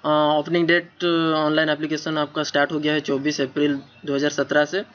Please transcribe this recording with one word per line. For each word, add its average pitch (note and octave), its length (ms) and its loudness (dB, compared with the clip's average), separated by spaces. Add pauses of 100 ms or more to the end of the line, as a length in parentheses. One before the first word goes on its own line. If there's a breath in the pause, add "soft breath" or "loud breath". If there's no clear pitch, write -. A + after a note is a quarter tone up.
अ, D3+ 40 2 (300)
opening E3 280 0
date, E3+ 360 0
अ, E3 320 2
online D#3 340 2
application D3+ 480 -4
आपका D3+ 260 -2
start C#3+ 280 0
हो D3+ 80 -4
गया D3+ 140 0
है D#3 60 0
चौबीस C#3 420 -2
अप्रैल C#3 400 0 (240)
दो C#3+ 100 -2
हज़ार D3 140 0
सत्रह C#3+ 360 0
से। F#3 180 -6 (120)